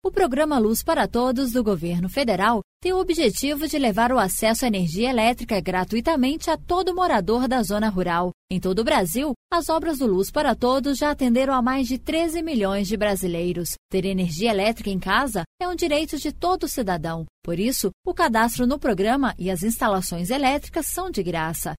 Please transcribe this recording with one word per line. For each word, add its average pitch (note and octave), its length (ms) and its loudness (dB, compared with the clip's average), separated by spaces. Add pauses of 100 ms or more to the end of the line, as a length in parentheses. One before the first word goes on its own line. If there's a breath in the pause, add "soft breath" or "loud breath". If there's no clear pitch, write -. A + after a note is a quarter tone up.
O F#4+ 80 0
programa D4+ 480 2
Luz A3 240 2
para D4+ 240 2
Todos B3 460 0
do B3 100 2
governo F3 460 0
federal G#3+ 540 2 (200)
tem F#4 120 0
o F#4 40 2
objetivo D#4 680 0
de D4+ 100 -2
levar A#3 320 2
o B3+ 80 2
acesso A3 460 2
à B3 40 2
energia F#3+ 420 0
elétrica A#3 500 0
gratuitamente A#3+ 880 0
a D#4 60 2
todo F4+ 380 -2
morador B3 520 2
da B3+ 160 0
zona G#3 280 0
rural. F3+ 400 0 (200)
Em F3+ 80 -2
todo F#3 200 0
o A3+ 60 0
Brasil, B3+ 500 2 (180)
as E4+ 160 0
obras D#4+ 300 0
do C4 80 0
Luz G3 240 2
para D4 240 2
Todos C4 420 0
já D4 140 0
atenderam C4 420 2
a C4 80 2
mais C4 260 0
de B3 120 -2
treze D#4+ 420 -2
milhões G3+ 480 0
de A3 80 -2
brasileiros. F3+ 760 -2 (160)
Ter F#3 160 0
energia F#3 420 0
elétrica G#3+ 400 0
em F#3+ 100 -2
casa G#3 460 0 (160)
é F4+ 80 -2
um F4+ 80 -4
direito D#4 400 0
de C#4+ 160 -4
todo F4 340 -2
cidadão. E3 600 -4 (180)
Por E3+ 140 -4
isso, G#3+ 320 0 (120)
o F4+ 120 -4
cadastro A#3+ 520 2
no C#4+ 120 2
programa A3+ 600 0
e F3+ 120 -4
as F3 120 -2
instalações F#3 680 0
elétricas C#4 560 0
são F#4 240 -6
de E4+ 120 -4
graça. D#3+ 560 -4